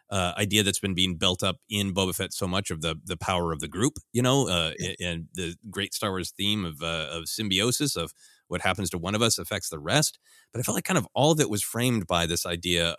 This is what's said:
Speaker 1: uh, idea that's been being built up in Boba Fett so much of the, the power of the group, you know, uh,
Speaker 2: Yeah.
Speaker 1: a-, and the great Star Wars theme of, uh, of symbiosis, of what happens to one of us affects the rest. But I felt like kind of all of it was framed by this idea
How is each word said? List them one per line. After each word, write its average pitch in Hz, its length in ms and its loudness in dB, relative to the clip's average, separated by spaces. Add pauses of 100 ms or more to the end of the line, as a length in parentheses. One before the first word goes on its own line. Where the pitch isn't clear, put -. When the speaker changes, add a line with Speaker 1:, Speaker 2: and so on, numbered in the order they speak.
Speaker 1:
uh, 90 280 0
idea 104 260 4
that's 95 160 2
been 98 140 -2
being 90 240 2
built 92 260 0
up 95 140 0 (120)
in 101 240 -2
Boba 92 220 0
Fett 95 180 -4
so 98 140 -4
much 95 240 -2
of 80 100 -4
the, 80 220 -2
the - 140 -6
power 87 340 0
of 76 80 -4
the 76 80 -8
group, 95 260 0 (200)
you 120 80 2
know, 127 260 4
uh, 80 320 0
Speaker 2:
Yeah. 90 100 -2 (100)
Speaker 1:
a-, 92 40 -4
and 85 300 -4
the 87 220 -6 (140)
great 98 240 -6
Star 104 180 -2
Wars 92 200 -4
theme 104 320 0
of, 78 180 -6
uh, 82 300 -2
of 82 160 -8
symbiosis, 110 680 0
of 82 160 -4 (340)
what 85 140 -4
happens 92 300 0
to 92 60 -6
one 92 180 -2
of 107 60 2
us - 180 4
affects 95 280 -6
the 80 120 -8
rest. 107 400 0 (340)
But 113 60 -4
I 120 40 -2
felt 220 120 -2
like 185 100 -2
kind 190 120 2
of 90 160 0
all 139 180 6
of 156 100 4
it 113 80 4
was 104 140 0
framed 117 440 0
by 85 200 2
this 82 180 0
idea 85 540 2